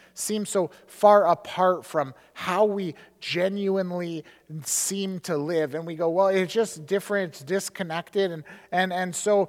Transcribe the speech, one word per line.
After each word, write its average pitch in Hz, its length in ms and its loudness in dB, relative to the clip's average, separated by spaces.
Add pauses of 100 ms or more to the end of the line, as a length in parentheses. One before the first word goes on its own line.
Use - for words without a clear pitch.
(120)
seem 214 320 -4
so 185 260 0 (160)
far 208 420 6
apart 180 580 0
from 135 280 -4 (200)
how 185 300 0
we 196 300 -2 (260)
genuinely 180 1040 -2 (400)
seem 190 560 -4
to 165 160 -4
live. 151 380 -2
And 165 120 -6
we 170 80 -8
go, 165 160 0
"Well, 190 180 4
it's 190 240 0
just 208 320 -2
different, 190 500 -2
it's 139 100 -18
disconnected," 180 880 -4
and, 156 120 -10 (280)
and, 185 200 2
and 180 220 -2
so 202 340 2